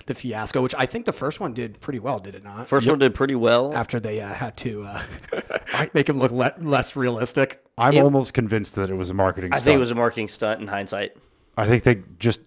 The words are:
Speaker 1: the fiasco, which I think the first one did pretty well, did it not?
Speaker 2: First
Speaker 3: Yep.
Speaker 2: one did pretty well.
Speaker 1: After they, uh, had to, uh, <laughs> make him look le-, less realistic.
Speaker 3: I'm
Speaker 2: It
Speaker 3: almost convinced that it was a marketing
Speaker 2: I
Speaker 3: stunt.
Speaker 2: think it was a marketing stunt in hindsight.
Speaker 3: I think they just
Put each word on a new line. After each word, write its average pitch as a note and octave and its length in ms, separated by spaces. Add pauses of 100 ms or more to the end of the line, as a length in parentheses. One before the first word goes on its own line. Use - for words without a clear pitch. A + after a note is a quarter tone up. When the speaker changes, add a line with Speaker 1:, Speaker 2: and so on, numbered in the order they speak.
Speaker 1:
the B2+ 80
fiasco, A2 480
which B2+ 120
I C3 120
think A#3 180
the - 80
first C#3+ 260
one D#3 140
did A2+ 260
pretty C3 200
well, A#2 180
did G2 160
it - 100
not? G#2 240
Speaker 2:
First C3 200
Speaker 3:
Yep. D#3 60
Speaker 2:
one D3 60
did C3 140
pretty C3+ 220
well. A#2+ 400
Speaker 1:
After A#2+ 240
they, G#2+ 200
uh, G2+ 140
had A#2 240
to, G#2+ 260
uh, G2+ 180 (460)
<laughs> - 460
make C#3+ 160
him C#3+ 80
look B2 140
le-, B2 260
less C#3+ 380
realistic. B2 680 (140)
Speaker 3:
I'm A#2+ 160
Speaker 2:
It C#3+ 80
Speaker 3:
almost C#3 320
convinced G#2+ 420
that F#2+ 140
it F#2+ 60
was F#2 160
a - 20
marketing F#2 400
Speaker 2:
I - 40
Speaker 3:
stunt. A#2 80
Speaker 2:
think D3 100
it C#3 40
was A#2+ 120
a A#2+ 40
marketing A#2 320
stunt G#2+ 320
in G#2+ 100
hindsight. G2+ 460 (400)
Speaker 3:
I G#2+ 120
think A#2 160
they A#2 180 (160)
just - 300